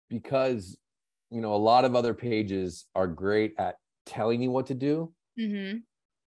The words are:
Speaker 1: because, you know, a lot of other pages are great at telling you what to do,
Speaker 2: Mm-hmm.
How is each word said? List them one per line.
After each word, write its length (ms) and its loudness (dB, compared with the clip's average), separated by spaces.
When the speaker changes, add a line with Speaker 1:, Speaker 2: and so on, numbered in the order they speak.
Speaker 1:
because, 680 -2
you 100 -6
know, 140 0
a 20 4
lot 280 6
of 120 2
other 180 2
pages 800 -2
are 120 2
great 520 0
at 180 -4
telling 360 -2
you 80 0
what 160 -2
to 80 -6
do, 380 -2
Speaker 2:
Mm-hmm. 400 -4